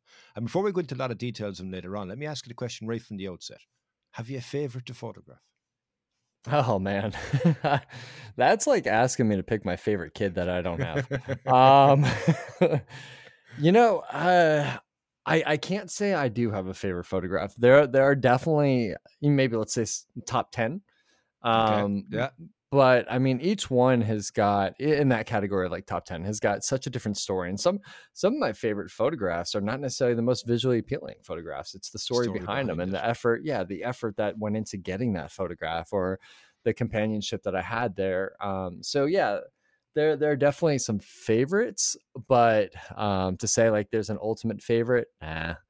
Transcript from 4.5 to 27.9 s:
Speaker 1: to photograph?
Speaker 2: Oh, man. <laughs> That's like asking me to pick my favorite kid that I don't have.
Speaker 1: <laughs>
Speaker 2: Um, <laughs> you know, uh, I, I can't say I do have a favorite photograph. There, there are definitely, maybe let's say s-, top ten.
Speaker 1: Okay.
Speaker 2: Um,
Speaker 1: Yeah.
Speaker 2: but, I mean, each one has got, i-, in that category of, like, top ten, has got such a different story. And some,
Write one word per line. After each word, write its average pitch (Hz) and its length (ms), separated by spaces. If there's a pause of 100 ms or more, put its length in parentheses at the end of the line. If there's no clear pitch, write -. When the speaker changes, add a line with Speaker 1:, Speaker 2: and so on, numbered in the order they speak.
Speaker 1:
to 131 80
photograph? - 460 (1080)
Speaker 2:
Oh, 123 280
man. 98 340 (320)
<laughs> - 920
That's 156 300
like 247 200
asking 117 420
me 104 80
to 95 60
pick 107 220
my 90 120
favorite 90 380
kid 95 220
that 90 120
I 90 140
don't 87 180
have. 127 300
Speaker 1:
<laughs> 135 360
Speaker 2:
Um, 135 600 (540)
<laughs> 160 200 (760)
you 156 160
know, 220 280
uh, 151 800 (480)
I, 160 200
I 151 100
can't 190 340
say 202 240
I 143 140
do 117 220
have 98 180
a 92 60
favorite 90 300
photograph. 92 520
There, 131 300
there 135 180
are 139 100
definitely, 131 800 (260)
maybe 135 360
let's 107 180
say 123 80
s-, - 240 (200)
top - 260
ten. 123 300 (760)
Speaker 1:
Okay. 107 280
Speaker 2:
Um, 101 260
Speaker 1:
Yeah. 117 200 (400)
Speaker 2:
but, 131 400
I 123 80
mean, 131 220
each 196 300
one 123 320
has 107 280
got, 101 500
i-, - 40
in 147 240
that 113 180
category 98 400
of, 85 60
like, 87 140
top 85 180
ten, 85 200
has 104 140
got 101 260
such 131 220
a 139 40
different 107 260
story. 92 320
And 98 100
some, 196 220 (320)